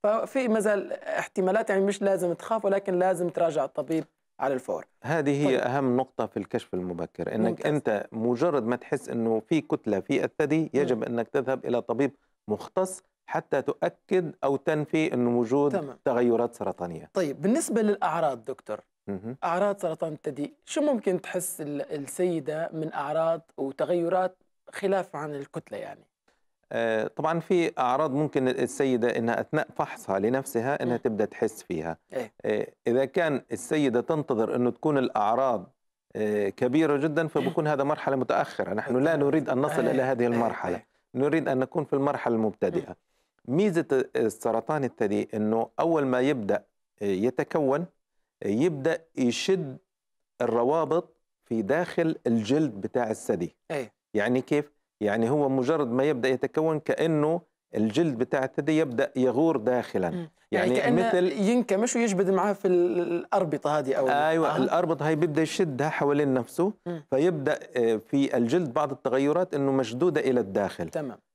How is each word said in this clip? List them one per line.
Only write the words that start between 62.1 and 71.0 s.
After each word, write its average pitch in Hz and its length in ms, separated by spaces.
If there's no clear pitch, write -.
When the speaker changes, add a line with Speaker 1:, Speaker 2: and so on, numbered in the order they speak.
Speaker 1:
معاه 190 240
في 196 140
ال-، 175 340
الأربطة 156 760
هذه 131 140
أو 135 140
ال-، 139 40
Speaker 2:
أيوة، 156 420
Speaker 1:
آه. 156 40
Speaker 2:
الأربط 160 440
هاي 156 140
بيبدأ 156 260
يشدها 151 480
حوالين 143 440
نفسه، 165 400
Speaker 1:
مم. 170 240
Speaker 2:
فيبدأ، 147 500
آه، 113 200
في 139 420
الجلد 123 360
بعض 147 180
التغيرات 139 640
إنه 139 180
مشدودة 135 500
إلى 123 180
الداخل. 95 500
Speaker 1:
تمام. 143 280